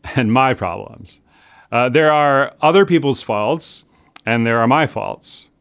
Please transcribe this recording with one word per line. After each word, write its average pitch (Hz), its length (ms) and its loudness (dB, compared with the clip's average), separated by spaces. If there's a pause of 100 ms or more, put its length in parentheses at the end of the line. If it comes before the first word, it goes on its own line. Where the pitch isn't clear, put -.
(160)
and 113 160 0
my 131 220 2
problems. 98 640 -10 (540)
Uh, 123 160 0
there 151 240 4
are 143 480 2
other 180 240 4
people's 151 360 0
faults 117 640 -4 (420)
and 117 220 0
there 117 120 2
are 117 80 2
my 143 200 2
faults. - 600 -10 (120)